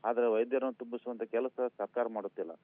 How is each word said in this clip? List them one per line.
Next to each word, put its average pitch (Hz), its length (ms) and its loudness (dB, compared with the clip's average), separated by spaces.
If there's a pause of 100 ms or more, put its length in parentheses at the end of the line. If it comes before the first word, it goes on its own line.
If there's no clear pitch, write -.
ಆದ್ರೆ 120 220 4
ವೈದ್ಯರನ್ನು 120 460 2
ತುಂಬಿಸುವಂತ 117 500 -8
ಕೆಲಸ 117 280 -2 (260)
ಸರ್ಕಾರ 117 300 -2
ಮಾಡುತ್ತಿಲ್ಲ. 101 440 -6 (120)